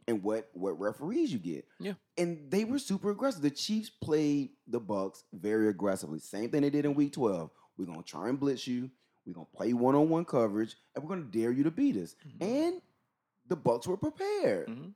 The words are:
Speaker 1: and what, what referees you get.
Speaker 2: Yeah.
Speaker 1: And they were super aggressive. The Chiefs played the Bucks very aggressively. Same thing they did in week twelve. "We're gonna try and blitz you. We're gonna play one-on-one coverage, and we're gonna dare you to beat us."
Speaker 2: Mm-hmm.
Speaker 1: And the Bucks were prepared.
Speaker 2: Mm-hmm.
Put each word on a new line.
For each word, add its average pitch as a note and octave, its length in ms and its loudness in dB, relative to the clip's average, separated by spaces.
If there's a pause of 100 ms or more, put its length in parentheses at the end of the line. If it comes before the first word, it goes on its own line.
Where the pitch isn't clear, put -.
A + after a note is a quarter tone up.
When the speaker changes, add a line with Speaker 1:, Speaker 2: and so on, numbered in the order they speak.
Speaker 1:
and A2 160 0
what, A2 300 -2
what F2 260 -4
referees E3 520 -2
you C#3 60 -2
get. E2 300 -6 (120)
Speaker 2:
Yeah. F#3+ 140 -6 (240)
Speaker 1:
And E3+ 320 -4
they F#3+ 160 2
were C4 140 -2
super G3 320 -2
aggressive. G#3 320 -2
The D3 80 4
Chiefs G#3+ 400 -4
played D3 580 2 (180)
the A#2 120 0
Bucks G2 520 -4
very G#2+ 380 2
aggressively. F#2+ 480 0
Same G#2 320 -6
thing D3 140 2
they C#3+ 80 4
did D3 140 2
in C#3+ 100 2
week C#3+ 180 4
twelve. F#2+ 380 0 (260)
"We're F#2 80 -6
gonna E2+ 160 -10
try E2+ 280 -6
and C3+ 100 0
blitz C3+ 260 0
you. B2 240 -4 (380)
We're F#2 60 -10
gonna E2+ 120 -16 (100)
play A2 180 0
one-on-one D3 520 4
coverage, A2 500 2 (200)
and C#3 80 -8
we're D#3 120 -8
gonna D#3 140 -8
dare A2+ 220 0
you C3+ 120 4
to D#3+ 80 2
beat B3+ 260 2
us." F2 180 -6 (120)
Speaker 2:
Mm-hmm. A#2 160 -10
Speaker 1:
And D#4+ 380 0 (640)
the B2 80 0
Bucks - 300 0
were F3+ 120 -2
prepared. D4+ 720 0
Speaker 2:
Mm-hmm. D#3 280 -12